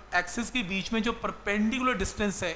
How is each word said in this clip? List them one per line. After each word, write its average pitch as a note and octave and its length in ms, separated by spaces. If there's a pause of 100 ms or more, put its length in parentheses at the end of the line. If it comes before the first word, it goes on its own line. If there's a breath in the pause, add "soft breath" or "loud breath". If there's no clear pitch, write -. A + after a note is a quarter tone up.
(160)
एक्सिस G3+ 360
के B3 120
बीच F#3 300
में A3 100
जो A#3 120
perpendicular G#3+ 840
distance F#3+ 460
है E3 120